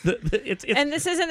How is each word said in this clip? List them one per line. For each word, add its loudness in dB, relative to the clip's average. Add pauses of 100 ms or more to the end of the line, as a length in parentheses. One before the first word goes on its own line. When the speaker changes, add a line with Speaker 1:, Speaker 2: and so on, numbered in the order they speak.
Speaker 1:
the, 2
the, -2
it's, -4
it's 2
Speaker 2:
and 2
this -2
isn't 0